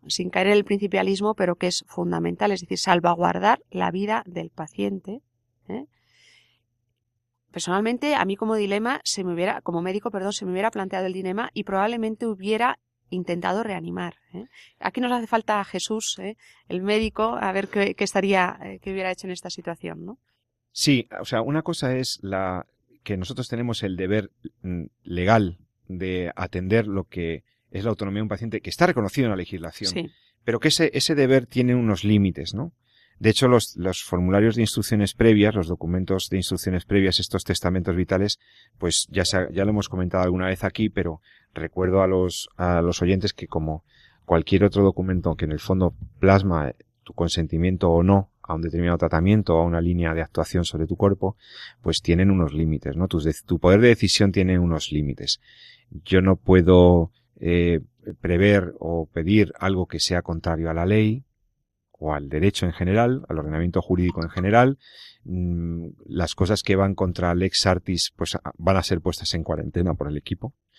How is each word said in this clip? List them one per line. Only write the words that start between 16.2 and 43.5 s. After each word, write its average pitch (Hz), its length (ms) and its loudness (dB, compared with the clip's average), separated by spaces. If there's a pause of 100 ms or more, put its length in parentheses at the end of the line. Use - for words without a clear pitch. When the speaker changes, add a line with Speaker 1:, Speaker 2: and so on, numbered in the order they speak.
Speaker 1:
El 180 120 -6
médico, 214 580 -2
a 190 120 -4
ver 196 160 -4
qué, 202 260 -2
qué 202 120 -4
estaría, 190 580 0
eh, 190 180 -14
qué 196 120 -10
hubiera 185 180 -4
hecho 185 160 -10
en 185 60 -8
esta 180 160 -12
situación, 170 560 -12
¿no? 214 120 -16 (540)
Speaker 2:
Sí, 131 380 0 (100)
o - 60 -10
sea, 113 160 -2
una 147 200 -2
cosa 131 360 -4
es - 240 -6
la, 95 440 -4 (380)
que 101 140 -4
nosotros 120 320 -8
tenemos 117 340 -6
el 92 140 -4
deber, 98 340 -2 (300)
mm, 90 220 -6 (200)
legal 90 540 0 (320)
de 90 480 -6
atender 95 500 0
lo 98 160 -4
que 82 400 -8 (260)
es 98 140 -10
la 117 60 -2
autonomía 101 300 -4
de 110 40 -4
un 107 60 -6
paciente, 107 320 -8
que - 80 -12
está - 180 0
reconocido 127 380 0
en 110 60 0
la 98 40 -2
legislación, 90 560 -8
Speaker 1:
Sí. 170 180 -8 (360)
Speaker 2:
pero 117 160 -2
que 156 80 2
ese, 160 240 2
ese 147 220 0
deber 131 320 4
tiene 123 280 2
unos 107 300 0
límites, 98 480 2
¿no? 120 180 -8 (480)
De 107 100 4
hecho, 123 180 4
los, 120 300 4
los 90 260 -4
formularios 98 520 2
de 117 80 2
instrucciones 104 500 0
previas, 107 400 6
los 90 140 -2
documentos 90 640 -2
de 95 80 -2
instrucciones 92 480 -4
previas, 95 340 2
estos - 240 -4
testamentos 90 520 -2
vitales, 95 440 0 (400)
pues - 320 -2
ya 92 140 0
se 98 120 0
ha, 92 140 -2
ya 95 120 0
lo 104 80 0
hemos 104 180 -2
comentado 92 340 -2
alguna 90 240 0
vez 95 160 -4
aquí, 104 260 -2
pero 85 320 -4 (320)
recuerdo 92 480 0
a 95 60 4
los, 92 480 0
a 87 260 2
los 87 220 0
oyentes 95 300 2
que - 140 -14
como 78 360 -6 (420)